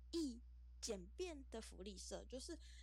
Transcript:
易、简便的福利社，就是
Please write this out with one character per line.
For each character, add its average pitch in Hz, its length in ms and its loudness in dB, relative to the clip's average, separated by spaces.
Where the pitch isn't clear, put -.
易、 277 280 6
简 196 240 2
便 330 360 0
的 226 100 2
福 185 220 -6
利 196 160 -2
社， - 260 0
就 262 160 -2
是 320 160 -2